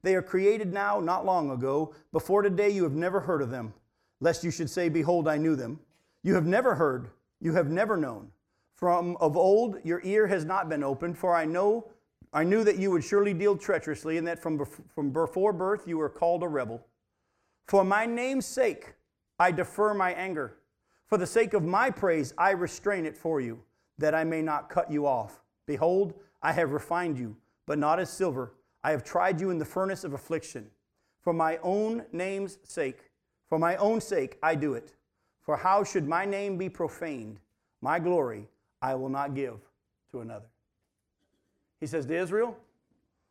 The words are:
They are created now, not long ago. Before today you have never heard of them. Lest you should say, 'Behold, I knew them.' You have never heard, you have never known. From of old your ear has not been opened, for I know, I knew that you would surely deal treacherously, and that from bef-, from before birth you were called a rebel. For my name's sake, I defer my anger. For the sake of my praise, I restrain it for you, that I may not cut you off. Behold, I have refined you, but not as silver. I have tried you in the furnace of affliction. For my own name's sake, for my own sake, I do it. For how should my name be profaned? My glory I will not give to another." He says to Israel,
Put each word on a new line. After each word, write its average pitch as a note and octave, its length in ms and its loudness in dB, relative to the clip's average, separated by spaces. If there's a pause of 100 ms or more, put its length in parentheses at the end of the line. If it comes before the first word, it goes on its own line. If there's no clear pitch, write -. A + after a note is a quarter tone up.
They F#3 120 4
are F3+ 60 2
created F#3+ 500 2
now, G3+ 280 0
not F3+ 260 -2
long F3 240 2
ago. C3+ 460 -2 (160)
Before F#3+ 320 2
today G3+ 260 2
you G3 140 0
have C#3+ 100 0
never F3+ 280 0
heard D#3+ 200 0
of A#2+ 80 -4
them. A#2+ 240 -10 (460)
Lest D#3+ 240 0
you E3+ 80 -2
should E3 180 -4
say, F3 180 -2
'Behold, D#3+ 400 2
I D3+ 100 0
knew D#3 180 2
them.' B2+ 240 -8 (420)
You F3+ 140 2
have E3 100 2
never A3 300 2
heard, B2+ 340 0 (300)
you E3 140 -2
have D#3 180 2
never G3 260 0
known. A#2 340 -6 (440)
From F3 420 0
of D#3 180 2
old G3 480 4
your E3+ 200 0
ear G#3 240 4
has F3 180 0
not F3+ 240 -2
been D3 140 -2
opened, D3+ 340 -4
for F3+ 160 2
I E3 120 4
know, G#3 460 0 (400)
I D3+ 120 2
knew G#3 200 4
that G#3 140 4
you F#3+ 140 0
would E3 120 2
surely G3+ 300 2
deal G3 240 2
treacherously, D#3+ 600 -4
and E3 100 -4
that E3+ 120 -6
from D#3 200 -4
bef-, - 320 -10
from C#3+ 200 -4
before E3 420 0
birth F#3+ 340 -2
you E3 100 -4
were D3+ 120 0
called E3+ 340 0
a F3 40 -4
rebel. A#2+ 380 -4 (800)
For G3 180 6
my G3+ 220 2
name's A#3+ 400 -2
sake, - 480 -2 (460)
I F3+ 120 6
defer G#3 440 0
my F#3 180 0
anger. E3 460 -6 (480)
For G#3+ 100 2
the F3+ 80 2
sake A3+ 280 2
of F#3+ 100 2
my G3+ 260 2
praise, E3 480 0
I F#3+ 140 4
restrain F3+ 560 -2
it - 100 -10
for D#3+ 240 -2
you, A#2 220 -8 (340)
that D3+ 160 2
I D#3+ 100 2
may D#3+ 200 -2
not D3+ 260 -4
cut E3+ 220 0
you D3 160 0
off. A#2 340 -2 (240)
Behold, E3 480 2 (300)
I D#3 80 2
have D3 220 2
refined E3 440 -2
you, A2+ 200 -10 (280)
but D3+ 140 -2
not D3+ 200 2
as F#3 120 -4
silver. C3 420 -4 (300)
I D3 80 2
have D3 120 -2
tried F3+ 380 0
you F#3+ 80 -2
in F3 80 -2
the D3+ 80 -4
furnace F#3+ 380 -4
of D3 100 -8
affliction. C3 560 -8 (520)
For F3 120 0
my E3 300 0
own G#3+ 480 -2
name's G3 500 -6
sake, - 480 -6 (380)
for D#3+ 100 0
my E3+ 200 2
own G#3+ 220 2
sake, D3 440 -2
I D#3+ 100 4
do C#3+ 220 -2
it. - 180 -12 (480)
For D3+ 160 -2
how F#3+ 260 4
should D#3+ 240 -2
my E3+ 160 0
name G3 360 -4
be F#3 100 -4
profaned? B2+ 720 -8 (420)
My D3 160 0
glory C#3 500 0 (320)
I C3+ 140 -2
will C3 160 -4
not C#3 240 -4
give B2 340 -8 (440)
to B2+ 80 -12
another." A2+ 300 -14 (1300)
He D#3 80 -10
says C#3+ 180 -4
to D#3 100 -4
Israel, G#3 440 -2 (720)